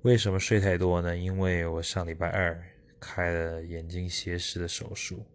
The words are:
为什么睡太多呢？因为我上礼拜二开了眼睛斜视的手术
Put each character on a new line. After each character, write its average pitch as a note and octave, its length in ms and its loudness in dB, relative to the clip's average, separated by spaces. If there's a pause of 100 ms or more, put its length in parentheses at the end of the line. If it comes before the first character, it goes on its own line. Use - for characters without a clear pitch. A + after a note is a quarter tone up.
为 B2 160 6
什 G#2 140 2
么 F#2+ 40 2
睡 G#2 220 4
太 F#2+ 180 4
多 F2 240 4
呢？ F2 160 -2
因 F#2 220 -2
为 F2+ 260 2
我 E2 160 -2
上 F2 240 -2
礼 E2 80 -6
拜 E2+ 180 -2
二 E2+ 300 0 (380)
开 F2 320 -2
了 E2 320 -2
眼 E2 260 -8
睛 F2+ 220 -4
斜 F2 260 -4
视 - 220 -4
的 F2 80 -2
手 - 260 -6
术 F#2 320 -8 (100)